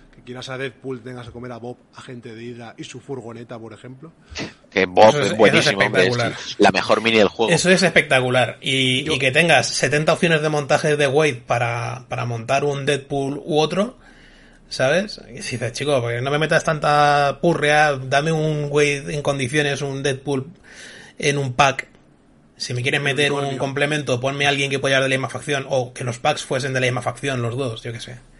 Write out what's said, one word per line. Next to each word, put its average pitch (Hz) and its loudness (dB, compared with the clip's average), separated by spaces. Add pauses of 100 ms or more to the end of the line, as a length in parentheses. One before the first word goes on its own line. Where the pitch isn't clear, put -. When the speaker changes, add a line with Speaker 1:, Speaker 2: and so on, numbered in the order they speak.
(160)
Speaker 1:
Que - -20
quieras 123 -14
a 131 -8
Deadpool, 131 -8
tengas 123 -14
que 120 -16
comer 123 -12
a 117 -12
Bob, 120 -12 (180)
agente 120 -16
de 117 -14
hydra, 120 -14
y 156 -14
su 131 -16
furgoneta, 120 -12
por 110 -14
ejemplo. 131 -18 (580)
Speaker 2:
Que 95 0
Bob 107 8
Speaker 3:
Eso 143 4
es, 101 2
Speaker 2:
es - -
Speaker 3:
eso 101 0
es - -6
Speaker 2:
buenísimo, - 4
hombre, 104 2
es 92 4
Speaker 3:
espectacular. 120 -4
Speaker 2:
la 101 6
mejor 104 2
mini 113 4
del 101 6
juego. 113 0
Speaker 3:
Eso 170 2
es 180 4
espectacular. 131 2
Y, 131 0
Speaker 1:
Yo 151 -2
Speaker 3:
y 131 -2
que 131 2
tengas 151 4
setenta 156 0
opciones 165 2
de 156 0
montaje 147 0
de 143 2
Wade 139 2
para, 120 -4
para 123 -4
montar 120 -2
un 139 -2
Deadpool 139 -2
u 151 0
otro, 175 0 (720)
¿sabes? 170 0 (100)
Y 113 -18
dices, 117 -6
"Chico, 143 0
pues 117 -4
no 139 -2
me 147 0
metas 156 2
tanta 147 2
purria, 151 4
dame 139 0
un 156 0
Wade 147 0
en 147 -4
condiciones, 143 0
un 139 -6
Deadpool 139 -2 (680)
en 143 0
un 131 -4
pack. 135 2 (680)
Si - -8
me 123 -4
quieres 143 0
meter 143 0
un 143 -2
Speaker 1:
Unicornio. 139 -4
Speaker 3:
complemento, 139 -2
ponme 139 -2
a 143 2
alguien 139 -2
que 135 -2
pueda 135 0
llevar 135 4
de 135 0
la 131 0
misma 131 -2
facción", 139 -6
o 123 -2
que - -10
los 117 -6
packs 147 0
fuesen 131 -4
de 127 0
la 127 0
misma 123 -2
facción, 127 -4
los 117 -4
dos, 123 -6
yo 120 -10
qué 113 -10
sé. 123 -14 (200)